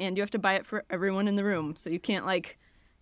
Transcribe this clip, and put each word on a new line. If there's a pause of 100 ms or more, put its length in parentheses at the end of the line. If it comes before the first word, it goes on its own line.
and
you
have
to
buy
it
for
everyone
in
the
room.
So
you
can't,
like, (440)